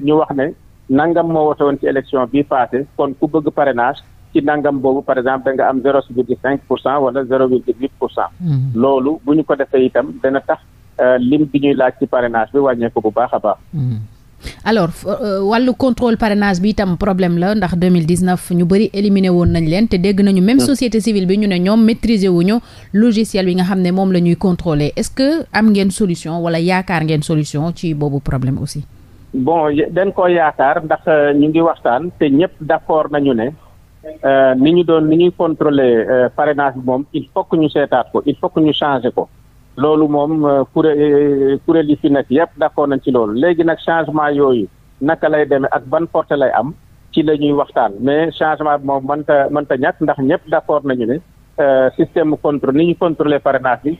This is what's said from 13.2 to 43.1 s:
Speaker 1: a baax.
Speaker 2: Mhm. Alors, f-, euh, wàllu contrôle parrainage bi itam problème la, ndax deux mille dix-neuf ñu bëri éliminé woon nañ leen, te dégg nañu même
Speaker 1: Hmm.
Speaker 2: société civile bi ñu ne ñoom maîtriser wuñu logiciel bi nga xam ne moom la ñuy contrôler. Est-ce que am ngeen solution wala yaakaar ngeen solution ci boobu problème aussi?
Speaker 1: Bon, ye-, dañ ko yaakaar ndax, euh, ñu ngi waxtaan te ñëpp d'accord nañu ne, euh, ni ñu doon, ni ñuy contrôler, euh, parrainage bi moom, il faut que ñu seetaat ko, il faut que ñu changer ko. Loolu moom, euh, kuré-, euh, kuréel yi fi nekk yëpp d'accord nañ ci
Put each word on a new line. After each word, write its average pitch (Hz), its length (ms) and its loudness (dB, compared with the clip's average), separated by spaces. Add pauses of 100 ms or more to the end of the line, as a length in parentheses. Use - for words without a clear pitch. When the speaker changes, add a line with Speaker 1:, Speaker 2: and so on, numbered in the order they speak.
Speaker 1:
a - 60 -2
baax. 104 180 -2 (160)
Speaker 2:
Mhm. 127 260 -4 (640)
Alors, 208 260 0
f-, - 180 -12
euh, 196 340 -4
wàllu 233 320 0
contrôle 240 440 0
parrainage 202 440 0
bi 208 80 0
itam 196 280 -2
problème 185 420 0
la, 190 160 0
ndax 185 220 -2
deux 180 120 2
mille 175 160 2
dix-neuf 180 460 0
ñu 175 140 2
bëri 196 280 2
éliminé 196 360 2
woon 175 180 4
nañ 170 200 2
leen, 196 200 2
te 214 80 0
dégg 190 260 2
nañu 196 200 4
même 226 160 4
Speaker 1:
Hmm. 247 140 2
Speaker 2:
société 233 280 0
civile 208 260 0
bi 185 120 2
ñu 208 100 0
ne 190 100 0
ñoom 196 260 2
maîtriser 214 460 2
wuñu 180 300 2 (340)
logiciel 208 540 2
bi 180 80 0
nga 180 80 0
xam 190 180 0
ne 180 100 0
moom 190 200 0
la 180 80 2
ñuy 170 160 2
contrôler. 165 600 -2
Est-ce - 140 -4
que 285 440 -2
am 220 180 4
ngeen 196 180 2
solution 170 540 -4
wala 170 160 0
yaakaar 180 460 -2
ngeen 156 180 0
solution 151 500 -2
ci 165 220 -6
boobu 143 240 -4
problème 131 420 -4
aussi? 147 240 -8 (480)
Speaker 1:
Bon, 151 360 0
ye-, 147 200 0
dañ 185 240 -2
ko 185 140 0
yaakaar 160 560 2
ndax, 156 240 -2
euh, 147 260 2
ñu 147 160 2
ngi 156 120 2
waxtaan 160 580 0
te 160 100 2
ñëpp 151 320 2
d'accord 156 500 0
nañu 143 220 0
ne, 117 160 -2 (760)
euh, 135 300 4
ni 139 180 4
ñu 175 100 4
doon, 165 240 2
ni 156 100 2
ñuy 175 140 4
contrôler, 139 760 0
euh, 127 220 2
parrainage 143 460 -2
bi 131 100 -10
moom, 127 180 -2 (100)
il 147 200 -8
faut 185 120 -4
que - 120 -2
ñu 156 120 2
seetaat 135 420 -2
ko, 113 140 -2
il 143 100 -2
faut 180 140 -4
que - 100 -2
ñu 151 140 2
changer 131 380 -2
ko. 87 160 -4 (500)
Loolu 151 300 2
moom, 147 380 0
euh, 139 180 2 (100)
kuré-, 156 240 2
euh, 143 680 2
kuréel 160 240 2
yi 147 80 2
fi 156 120 0
nekk 139 200 0
yëpp 151 280 0
d'accord 151 300 -2
nañ 139 160 -2
ci 143 80 -2